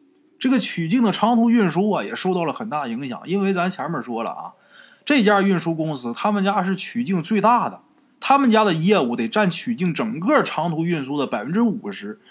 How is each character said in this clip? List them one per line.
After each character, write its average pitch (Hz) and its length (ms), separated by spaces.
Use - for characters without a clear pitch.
这 262 100
个 262 80
曲 170 300
靖 240 140
的 202 100
长 233 240
途 233 120
运 226 220
输 190 200
啊， 151 120
也 101 100
受 180 220
到 175 100
了 139 80
很 110 160
大 143 200
影 127 200
响， 120 180
因 190 140
为 196 140
咱 180 160
前 139 180
面 151 140
说 113 220
了 90 80
啊， 82 220
这 285 180
家 202 200
运 190 140
输 165 180
公 156 220
司 120 160
他 208 200
们 202 100
家 196 200
是 190 120
曲 233 300
靖 185 180
最 208 180
大 208 280
的， - 140
他 - 180
们 269 140
家 214 140
的 185 100
业 180 240
务 120 160
得 117 140
占 208 200
曲 170 280
靖 175 180
整 120 240
个 226 240
长 165 280
途 160 140
运 165 180
输 135 140
的 135 100
百 107 180
分 147 80
之 214 80
五 151 320
十。 - 280